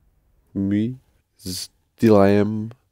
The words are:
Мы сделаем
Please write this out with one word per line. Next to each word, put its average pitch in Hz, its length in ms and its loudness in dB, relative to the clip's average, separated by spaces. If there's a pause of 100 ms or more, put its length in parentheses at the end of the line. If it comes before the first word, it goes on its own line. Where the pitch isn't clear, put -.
(540)
Мы 101 420 -4 (420)
сделаем 104 1300 0 (200)